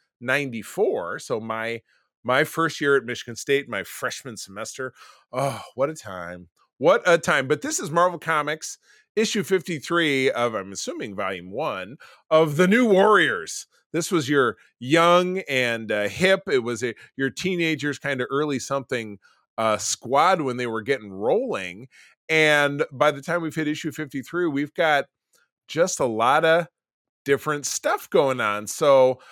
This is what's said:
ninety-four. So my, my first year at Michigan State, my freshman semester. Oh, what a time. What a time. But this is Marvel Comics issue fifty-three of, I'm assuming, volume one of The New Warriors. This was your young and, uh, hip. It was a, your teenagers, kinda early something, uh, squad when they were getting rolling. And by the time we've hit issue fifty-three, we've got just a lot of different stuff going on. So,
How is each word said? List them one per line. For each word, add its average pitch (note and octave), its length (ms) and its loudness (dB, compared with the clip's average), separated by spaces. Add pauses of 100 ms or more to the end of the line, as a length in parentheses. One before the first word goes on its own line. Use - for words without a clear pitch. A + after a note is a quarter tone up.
(200)
ninety-four. B2+ 1000 -2
So A#2+ 200 -4
my, A2+ 420 -6 (420)
my B2+ 200 4
first D#3 380 -2
year C#3+ 160 4
at B2 80 0
Michigan A#2 300 -10
State, C#3 340 -2
my G2+ 140 -6
freshman A#2+ 520 -10
semester. A2 560 -12 (400)
Oh, B2+ 300 -4 (140)
what C#3+ 160 0
a - 20 -12
time. F2+ 540 -12 (320)
What F3 260 4
a E3+ 140 6
time. D3+ 280 0
But D3+ 140 0
this D#4 180 -4
is G3 120 -6
Marvel F3 260 2
Comics D3+ 640 -4 (360)
issue G#3+ 280 0
fifty-three D#3 880 0
of, A#2 240 -2
I'm G2 160 -8
assuming, B2 440 -10
volume F#2+ 360 -6
one G#2+ 460 -8 (340)
of D#3 260 4
The F3+ 100 6
New A#3 220 6
Warriors. F3+ 800 4 (260)
This E3 180 -2
was D#3 160 0
your C3+ 300 2 (220)
young F3 680 4
and, A#2+ 440 -2
uh, G#2 180 0
hip. F#3 320 2 (100)
It B2+ 120 2
was A#2 200 -4
a, A#2+ 120 -4 (200)
your C3+ 140 -2
teenagers, D#3+ 720 -4
kinda C3+ 320 -4
early C#3+ 260 -2
something, A#2+ 640 -6 (400)
uh, A2 180 2
squad D#3 640 2
when B2+ 160 -4
they B2 80 -4
were A2+ 160 -4
getting G#2+ 300 -4
rolling. A2+ 760 -2 (420)
And D3 640 4
by C#3+ 200 2
the C#3 100 -12
time E3+ 200 -4
we've D#3+ 140 -8
hit D#3 140 -2
issue D3+ 200 -6
fifty-three, D3+ 580 -6
we've C#3+ 260 -4
got D3+ 320 2 (640)
just E3+ 320 0
a C#3+ 40 2
lot B2 380 4
of E3 240 4 (560)
different C#3+ 420 -2
stuff - 440 -2
going C3+ 320 2
on. G#2 260 -2
So, C3 540 4 (100)